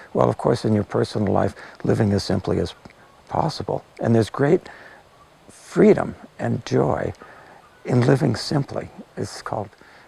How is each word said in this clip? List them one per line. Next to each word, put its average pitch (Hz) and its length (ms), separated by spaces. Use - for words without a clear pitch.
well, 123 140
of 117 100
course, - 260
in 110 100
your 104 100
personal 110 480
life, 98 220
living 107 300
as 98 100
simply 95 380
as 87 140
possible. - 560
And 117 140
there's 113 160
great - 380
freedom - 640
and 117 260
joy 131 480
in 120 180
living 135 340
simply. - 520
It's - 260
called 101 260